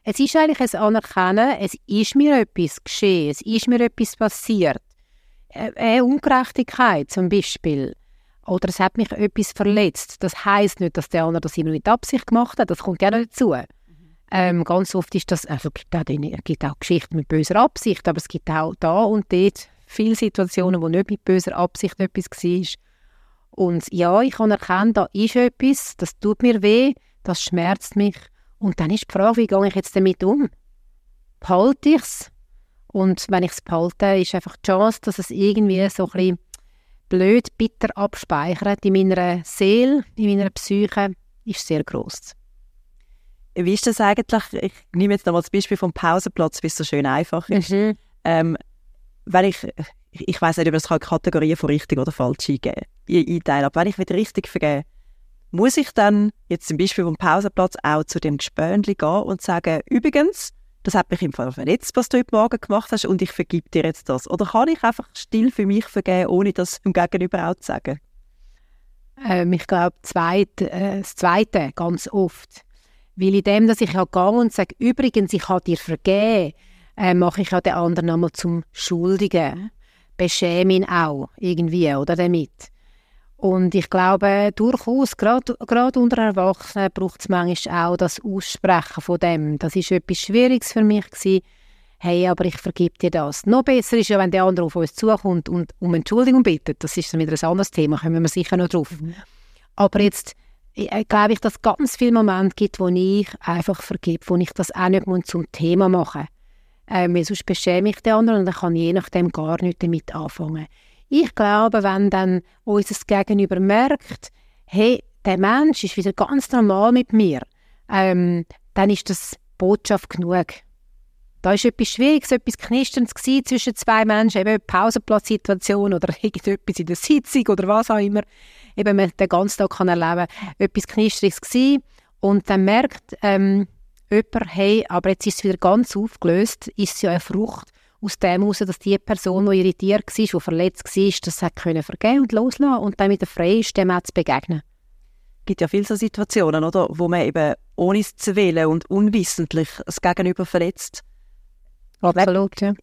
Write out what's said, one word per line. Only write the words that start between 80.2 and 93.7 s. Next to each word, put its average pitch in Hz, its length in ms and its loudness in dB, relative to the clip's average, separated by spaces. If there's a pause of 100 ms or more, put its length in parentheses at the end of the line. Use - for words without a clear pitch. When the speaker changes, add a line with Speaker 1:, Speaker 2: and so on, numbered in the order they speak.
Speaker 1:
ihn 185 140 2
auch 156 500 -2
irgendwie, 170 560 0
oder, 147 200 -2
damit. 175 560 -2 (720)
Und 185 340 2
ich 180 140 0
glaube, 196 680 2
durchaus, 247 600 0
grad, 240 380 0 (120)
grad 247 300 2
unter 240 220 2
Erwachsenen 190 760 0
braucht's - 380 -6
manchmal 175 560 -2
auch 175 100 0
das 175 260 -2
Aussprechen 190 800 -2
von 175 180 -2
dem. 156 400 0
Das 160 180 -6
ist 185 140 -2
etwas 180 280 -2
Schwieriges 240 540 2
für 220 120 2
mich 208 260 2
gewesen. 190 320 0 (600)
«Hey, 175 260 2
aber 175 160 0
ich 170 120 -4
vergib - 420 -2
dir 175 120 0
das.» 147 360 -4
Noch 247 160 4
besser 247 340 2